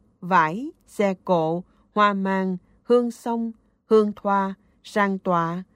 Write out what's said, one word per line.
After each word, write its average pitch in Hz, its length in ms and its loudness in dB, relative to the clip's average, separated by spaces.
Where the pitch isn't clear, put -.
vải, 180 500 0
xe 196 280 -2
cộ, 170 400 0
hoa 208 200 4
mang, 190 420 -2
hương 240 280 2
xông, 233 420 -6
hương 214 300 2
thoa, 196 380 -2
sàn 196 340 0
tọa, 175 460 -2